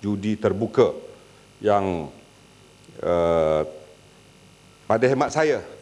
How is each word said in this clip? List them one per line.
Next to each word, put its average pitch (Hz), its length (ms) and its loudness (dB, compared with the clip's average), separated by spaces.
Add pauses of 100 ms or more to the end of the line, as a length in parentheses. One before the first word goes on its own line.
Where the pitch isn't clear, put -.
Judi 104 320 -2
Terbuka 107 560 0 (720)
yang, 95 460 0 (880)
eh, 82 640 2 (1200)
pada 113 220 2
hemat 131 240 2
saya 147 320 0 (200)